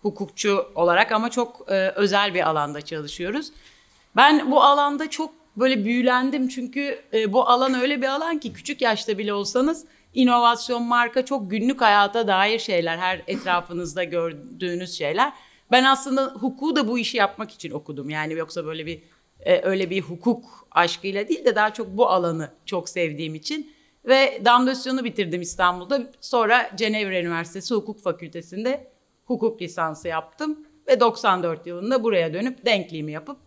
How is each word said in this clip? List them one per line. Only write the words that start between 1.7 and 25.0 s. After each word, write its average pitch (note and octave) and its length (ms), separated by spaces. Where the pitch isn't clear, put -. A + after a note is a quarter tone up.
e, F#3+ 240
özel G3+ 380
bir E3 160
alanda D3 320
çalışıyoruz. F3 720
Ben C#4+ 360
bu C#4+ 120
alanda C#4+ 460
çok D#4+ 240
böyle A#3+ 300
büyülendim B3+ 640
çünkü, C4 540
e, G#3+ 200
bu B3+ 160
alan C4 240
öyle B3+ 280
bir C4+ 60
alan D#4 320
ki G#3+ 140
küçük - 280
yaşta G#3+ 360
bile G#3 160
olsanız B3 520
inovasyon, A#3+ 680
marka A#3+ 420
çok A3 260
günlük B3 300
hayata G#3 460
dair G3+ 320
şeyler, E3+ 380
her F#3 300
etrafınızda F3 760
gördüğünüz E3+ 920
şeyler. F#3 360
Ben B3+ 120
aslında C4+ 420
hukuku C4 500
da C4+ 120
bu B3 120
işi A#3 180
yapmak G#3+ 340
için D#3 200
okudum. D3 380
Yani D#3 240
yoksa D#3+ 320
böyle D#3+ 200
bir, D#3+ 160
e, F3+ 220
öyle F#3+ 280
bir F#3+ 120
hukuk F3 680
aşkıyla G3 560
değil D#4 180
de A#3 100
daha G#3+ 180
çok G3 240
bu A#3 120
alanı E3+ 420
çok F3+ 240
sevdiğim D#3 460
için. D4+ 380
Ve C4 400
damlasyonu B3+ 580